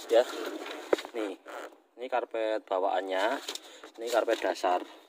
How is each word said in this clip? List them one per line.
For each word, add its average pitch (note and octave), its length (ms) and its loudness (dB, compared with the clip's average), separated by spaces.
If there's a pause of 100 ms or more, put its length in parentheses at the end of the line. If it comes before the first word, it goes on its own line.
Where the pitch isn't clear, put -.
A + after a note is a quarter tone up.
(100)
ya. A#2+ 160 8 (880)
Nih, G#2 240 -4 (600)
ini A#2+ 120 -8
karpet A2+ 560 -2
bawaannya, F#2+ 720 0 (600)
ini A#2 120 -8
karpet A2 320 2
dasar F2+ 400 2 (260)